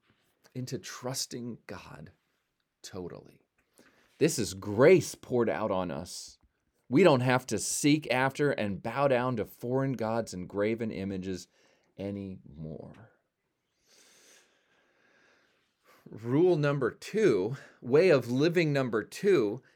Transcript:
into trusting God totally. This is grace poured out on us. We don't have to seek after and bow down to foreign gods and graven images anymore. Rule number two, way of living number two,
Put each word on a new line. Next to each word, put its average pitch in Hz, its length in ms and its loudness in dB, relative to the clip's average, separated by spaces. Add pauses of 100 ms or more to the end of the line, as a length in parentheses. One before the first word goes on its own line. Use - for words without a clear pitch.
(540)
into 127 240 -8
trusting 123 880 -10
God - 460 -16 (720)
totally. - 580 -14 (800)
This 151 180 2
is 92 160 -4
grace 107 640 4
poured 120 340 -2
out 98 220 -2
on 92 180 -2
us. - 480 -12 (520)
We 147 140 4
don't 143 180 6
have 127 260 2
to 104 120 -2
seek 147 520 0
after 135 400 0
and 101 300 -4
bow 135 260 -2
down 127 300 2
to 98 80 -4
foreign 131 480 -4
gods 113 400 -4
and 90 160 -10
graven 110 420 -2
images 95 560 -6 (500)
anymore. 95 1120 -12 (3000)
Rule 139 480 2
number 143 320 0
two, 127 640 0 (260)
way 156 280 4
of 123 220 2
living 156 420 2
number 117 300 0
two, 131 580 2 (140)